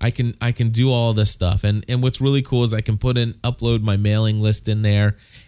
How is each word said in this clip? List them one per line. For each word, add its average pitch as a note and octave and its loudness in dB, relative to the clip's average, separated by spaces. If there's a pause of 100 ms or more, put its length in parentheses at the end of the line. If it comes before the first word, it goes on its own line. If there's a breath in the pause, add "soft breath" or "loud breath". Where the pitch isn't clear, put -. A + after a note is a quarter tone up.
I A#2 0
can, A#2+ -4
I A#2+ 0
can A2+ 0
do B2 2
all A#2 2
this G#2+ 2
stuff. F#2 -2
And, G#2 0
and B2 -2
what's B2+ -2
really C#3 2
cool B2 0
is A2 -2
I G#2+ -2
can G#2+ -2
put B2+ 0
in, A#2 -2 (100)
upload A#2 -2
my G#2+ 0
mailing G#2+ 0
list G#2+ -2
in G#2+ -2
there, G#2 2 (320 loud breath)